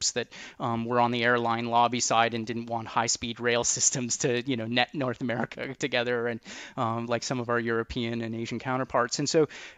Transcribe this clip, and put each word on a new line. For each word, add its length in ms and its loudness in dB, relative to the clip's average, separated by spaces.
that, 140 -4
um, 280 -2
were 120 2
on 140 6
the 100 0
airline 440 4
lobby 340 4
side 340 4
and 140 -4
didn't 180 -6
want 220 -6
high-speed 500 -2
rail 240 2
systems 540 0
to, 260 0
you 140 -2
know, 100 -4
net 260 2
North 280 -4
America 540 -4
<laughs> 40 -14
together, 480 0
and, 140 -4
um, 300 -2
like 160 0
some 160 -2
of 100 -4
our 120 2
European 600 -2
and 140 -4
Asian 240 -6
counterparts. 640 0
And 80 0
so 180 6